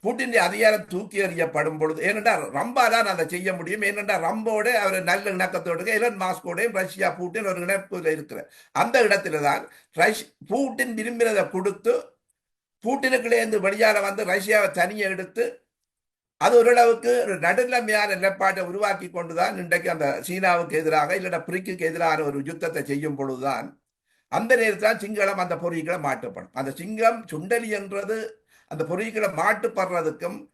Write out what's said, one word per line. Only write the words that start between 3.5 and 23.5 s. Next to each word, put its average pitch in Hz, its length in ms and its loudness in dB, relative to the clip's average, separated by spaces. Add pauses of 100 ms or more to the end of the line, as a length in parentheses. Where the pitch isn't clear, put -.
முடியும். 185 300 -4
ஏனென்றால் 202 380 0
ரம்போட 214 520 0
அவர் 190 300 0
நல்ல 180 280 0
இணக்கத்தோடு, 180 560 -2
எலன் 220 340 0
மாஸ்கோடையும் 185 520 -2
ரஷ்யா 185 380 -2
பூட்டின் 180 360 -6
ஒரு 185 140 -2
இணைப்புல 185 460 -4
இருக்கிற 151 340 -4 (340)
அந்த 226 280 4
இடத்துல 190 400 2
தான் 143 200 2 (340)
ரஷ்-, 202 320 2 (180)
பூட்டின் 247 480 -2
விரும்பினதை 220 560 0
கொடுத்து, 196 440 0 (920)
பூட்டினுக்குள்ளேருந்து 233 760 2
வெளியால 208 420 4
வந்து 196 220 -2
ரஷ்யாவை 196 460 2
தனியே 196 380 0
எடுத்து, 185 360 -4 (960)
அது 233 180 8
ஓரளவுக்கு 240 640 6
ஒரு 190 160 -2
நடுநிலைமையான 220 760 2
நிலைப்பாட்டை 190 500 0
உருவாக்கி 190 460 -2
கொண்டுதான் 175 480 -2
இன்றைக்கு 175 320 -2
அந்த 156 320 -2
சீனாவுக்கு 175 540 0
எதிராக, 156 400 2
இல்லைன்னா 175 280 -4
பிரிக்குக்கு 180 400 -6
எதிரான 160 380 0
ஒரு 143 220 -2
யுத்தத்தை 160 400 -6
செய்யும் 143 320 -4
பொழுதுதான் 135 520 -4 (640)